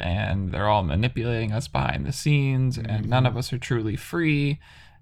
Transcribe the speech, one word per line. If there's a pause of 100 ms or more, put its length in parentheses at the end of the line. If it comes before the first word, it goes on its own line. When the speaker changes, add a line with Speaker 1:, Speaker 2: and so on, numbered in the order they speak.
Speaker 1:
and
they're
all
manipulating
us
behind
the
scenes
and
none
of
Speaker 2:
Mm-hmm.
Speaker 1:
us
are
truly
free. (420)